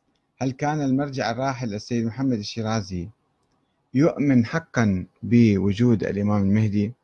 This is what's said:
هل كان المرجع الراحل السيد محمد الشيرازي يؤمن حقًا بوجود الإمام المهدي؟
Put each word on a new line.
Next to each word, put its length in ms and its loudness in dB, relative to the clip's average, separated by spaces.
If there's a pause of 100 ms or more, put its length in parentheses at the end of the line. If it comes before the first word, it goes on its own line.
(420)
هل 100 -2
كان 300 -4
المرجع 500 -2
الراحل 420 -6
السيد 320 -4
محمد 320 -2
الشيرازي 720 -6 (840)
يؤمن 520 2
حقًا 600 -2 (180)
بوجود 800 4
الإمام 380 0
المهدي؟ 520 0 (100)